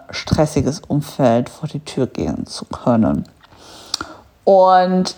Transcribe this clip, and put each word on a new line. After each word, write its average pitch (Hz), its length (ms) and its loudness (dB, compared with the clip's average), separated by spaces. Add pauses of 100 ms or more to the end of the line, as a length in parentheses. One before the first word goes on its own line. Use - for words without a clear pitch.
stressiges 151 720 -2
Umfeld 127 680 -2
vor - 180 -12
die 143 120 -8
Tür - 280 -4
gehen - 400 -6
zu - 180 -14
können. 101 600 0 (1200)
Und 185 680 4